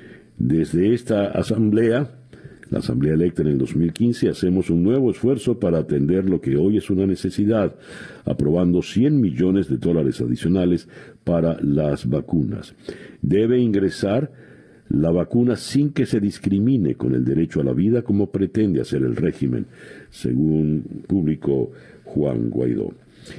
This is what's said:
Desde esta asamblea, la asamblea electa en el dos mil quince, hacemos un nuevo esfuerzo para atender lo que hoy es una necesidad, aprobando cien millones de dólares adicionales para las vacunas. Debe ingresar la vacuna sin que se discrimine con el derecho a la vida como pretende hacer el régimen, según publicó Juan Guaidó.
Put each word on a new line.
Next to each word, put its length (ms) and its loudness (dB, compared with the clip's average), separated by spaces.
Desde 560 2
esta 340 -2
asamblea, 840 0
la 100 -2
asamblea 340 0
electa 280 0
en 60 0
el 100 2
dos 160 -2
mil 200 0
quince, 340 0
hacemos 420 0
un 140 2
nuevo 260 2
esfuerzo 520 0
para 160 2
atender 520 0
lo 120 2
que 160 0
hoy 180 2
es 140 -2
una 160 2
necesidad, 680 0
aprobando 560 2
cien 400 2
millones 480 2
de 80 -2
dólares 420 0
adicionales 720 0
para 380 0
las 480 0
vacunas. 640 -2
Debe 380 2
ingresar 680 0
la 200 2
vacuna 460 2
sin 360 0
que 140 -2
se 140 0
discrimine 760 0
con 200 -2
el 80 0
derecho 380 0
a 20 0
la 80 0
vida 300 2
como 280 0
pretende 520 0
hacer 220 -2
el 120 -2
régimen, 520 -2
según 760 0
publicó 640 0
Juan 460 -2
Guaidó. 440 -2